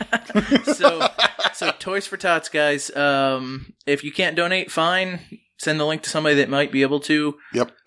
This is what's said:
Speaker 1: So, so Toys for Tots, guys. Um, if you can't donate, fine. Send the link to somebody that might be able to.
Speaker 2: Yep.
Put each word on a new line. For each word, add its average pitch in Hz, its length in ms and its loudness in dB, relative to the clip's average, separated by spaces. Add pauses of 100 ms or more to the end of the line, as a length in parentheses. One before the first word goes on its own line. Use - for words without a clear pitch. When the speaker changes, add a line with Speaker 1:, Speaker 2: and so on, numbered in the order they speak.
(640)
Speaker 1:
So, 170 420 4 (460)
so - 260 -2
Toys 196 260 -4
for 190 120 -10
Tots, 170 320 0
guys. 147 460 0
Um, 135 760 0 (140)
if 143 160 0
you 147 80 -8
can't 170 240 0
donate, 175 360 0
fine. 180 480 0 (380)
Send 156 220 -2
the 151 60 0
link 156 180 -2
to - 60 -8
somebody 156 260 2
that 135 140 4
might 139 220 0
be 135 120 2
able 139 180 2
to. 151 360 0 (160)
Speaker 2:
Yep. 120 180 -2 (160)